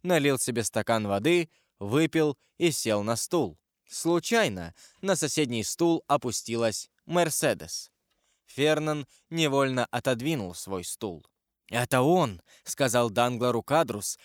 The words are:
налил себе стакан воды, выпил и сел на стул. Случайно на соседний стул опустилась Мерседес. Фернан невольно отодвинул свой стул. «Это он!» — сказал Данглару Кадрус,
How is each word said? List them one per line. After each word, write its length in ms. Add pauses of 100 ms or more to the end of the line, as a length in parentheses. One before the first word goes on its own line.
налил 360
себе 240
стакан 440
воды, 420 (300)
выпил 580 (220)
и 120
сел 320
на 140
стул. 400 (320)
Случайно 880 (280)
на 140
соседний 460
стул 440
опустилась 840 (160)
Мерседес. 840 (560)
Фернан 600 (240)
невольно 560
отодвинул 680
свой 300
стул. 420 (420)
«Это 340
он!» — 400 (220)
сказал 460
Данглару 520
Кадрус, 640